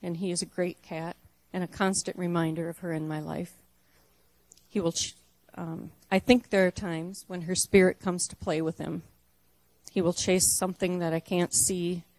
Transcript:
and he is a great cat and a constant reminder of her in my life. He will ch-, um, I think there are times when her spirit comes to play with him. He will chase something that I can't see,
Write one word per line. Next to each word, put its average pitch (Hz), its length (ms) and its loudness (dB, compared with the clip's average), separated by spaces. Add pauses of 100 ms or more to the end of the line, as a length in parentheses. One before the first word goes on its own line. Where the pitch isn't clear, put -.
and 175 140 -6
he 185 140 -4
is 175 100 -2
a 185 40 -6
great - 360 -4
cat 165 340 -10 (380)
and 185 100 -2
a 165 40 -4
constant 190 500 -2
reminder 170 500 0
of 170 120 -10
her 175 120 -6
in 156 160 -4
my 156 120 -6
life. 156 340 -8 (1120)
He 208 140 -4
will 165 100 0
ch-, - 240 -6 (400)
um, 165 360 -10 (200)
I 190 80 4
think 247 300 4
there 190 180 4
are 180 40 2
times 175 560 -8
when 180 160 -8
her 175 120 -2
spirit - 460 6
comes 180 260 -2
to - 80 -16
play 160 260 -2
with 160 160 -2
him. 165 260 -6 (840)
He 190 120 0
will 175 120 2
chase - 440 2
something 180 420 -2
that 165 140 0
I 165 80 -2
can't 175 320 0
see, 175 500 0 (160)